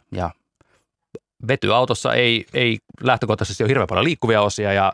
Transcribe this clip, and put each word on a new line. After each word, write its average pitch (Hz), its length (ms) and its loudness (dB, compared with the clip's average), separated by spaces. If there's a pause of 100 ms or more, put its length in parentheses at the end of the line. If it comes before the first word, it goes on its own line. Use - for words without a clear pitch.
(120)
ja 90 180 -4 (1160)
vetyautossa 123 640 0
ei, 120 400 0
ei 120 240 0 (220)
lähtökohtaisesti 110 640 -2
ole 107 60 2
hirveän 120 180 2
paljon 95 180 0
liikkuvia 113 380 2
osia 104 300 0
ja 98 220 2